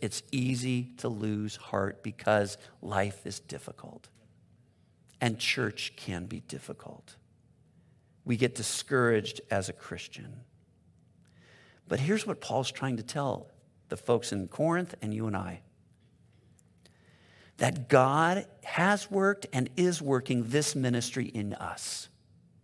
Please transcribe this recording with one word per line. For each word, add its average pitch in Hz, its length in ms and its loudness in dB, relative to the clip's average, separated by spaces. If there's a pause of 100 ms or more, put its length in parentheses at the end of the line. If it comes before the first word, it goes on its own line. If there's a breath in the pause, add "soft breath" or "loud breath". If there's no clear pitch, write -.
it's - 300 -4
easy 123 640 0
to - 100 -6
lose 107 480 -2
heart - 480 -2
because 104 540 2 (240 loud breath)
life 101 440 -2
is - 140 -8
difficult - 680 -14 (1120)
and 117 160 2
church - 580 -2
can 90 300 -6
be - 160 -8
difficult. - 720 -14 (1120 soft breath)
We 123 100 2
get 120 200 2
discouraged 117 840 2 (100)
as 98 200 0
a 90 40 -8
Christian. - 680 -14 (1500 soft breath)
But 131 140 0
here's 208 260 2
what - 140 -4
Paul's 127 300 -2
trying 131 260 -2
to 107 60 -6
tell 139 460 -4 (380)
the - 100 -4
folks 120 360 2
in 95 160 -2
Corinth 170 520 0
and 107 120 -4
you 110 140 -2
and 104 100 -2
I. 92 240 -6 (2000 soft breath)
That 127 320 0
God 151 560 6 (180)
has 196 480 2
worked 196 400 2
and 127 240 0
is 180 260 2
working 127 480 2
this 147 260 2
ministry 123 500 0
in 104 300 -4
us. - 520 -8 (560)